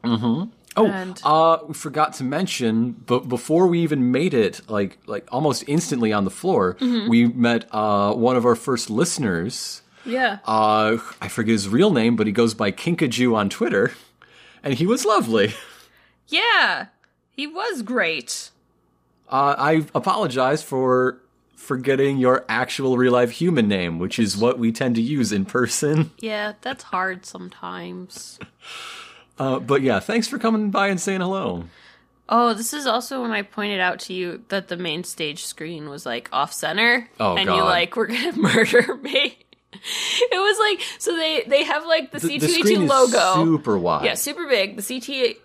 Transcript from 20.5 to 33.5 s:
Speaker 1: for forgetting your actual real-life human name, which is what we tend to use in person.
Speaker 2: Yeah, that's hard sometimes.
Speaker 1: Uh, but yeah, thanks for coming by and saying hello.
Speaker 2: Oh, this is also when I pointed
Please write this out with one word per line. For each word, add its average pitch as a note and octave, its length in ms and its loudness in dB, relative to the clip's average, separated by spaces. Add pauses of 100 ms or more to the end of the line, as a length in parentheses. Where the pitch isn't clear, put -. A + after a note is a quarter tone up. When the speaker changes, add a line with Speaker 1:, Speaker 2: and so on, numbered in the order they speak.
Speaker 1:
for B2+ 560 0 (360)
forgetting C3+ 600 0
your B2+ 320 4
actual B2 480 0
real-life B2 340 4
human D#3 360 2
name, F2+ 320 0
which F#2 200 -4
is G2+ 160 2
what A2+ 240 2
we A2+ 120 0
tend B2 240 -2
to A2+ 60 0
use B2 300 0
in G2 140 0
person. D3+ 760 0
Speaker 2:
Yeah, G#3+ 420 -6
that's B3+ 240 -10
hard F#3 400 -4
sometimes. F3+ 1120 -14 (1000)
Speaker 1:
Uh, C3+ 200 -2
but C#3 220 2
yeah, A#2+ 180 4
thanks A3+ 280 -2
for C#4 100 -8
coming A3 320 0
by G3 200 0
and F#3 120 -2
saying F#3+ 200 -2
hello. E3 420 -4 (680)
Speaker 2:
Oh, A#3 240 4
this A#3 200 -6
is D4 120 -8
also B3 360 -2
when A#3 100 -4
I G#3 100 -2
pointed G3+ 380 -6